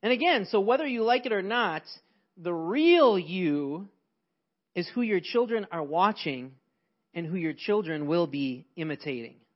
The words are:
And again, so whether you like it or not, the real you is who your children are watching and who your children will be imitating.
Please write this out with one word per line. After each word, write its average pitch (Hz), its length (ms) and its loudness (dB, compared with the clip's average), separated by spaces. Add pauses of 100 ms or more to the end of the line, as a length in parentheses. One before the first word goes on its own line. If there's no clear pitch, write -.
And 226 120 2
again, 254 360 2
so 208 120 2
whether 254 260 2
you 240 160 -2
like 247 240 2
it 233 60 -2
or 196 100 0
not, 202 400 -2 (540)
the 175 180 -4
real 247 640 4
you 160 680 -2 (880)
is 175 180 -4
who 247 80 0
your 214 180 0
children 220 520 -2
are 165 100 -4
watching 147 680 -2 (600)
and 170 140 -8
who 170 100 -6
your 160 160 -2
children 160 540 -2
will 165 220 2
be 135 380 -4 (100)
imitating. 139 580 -8 (220)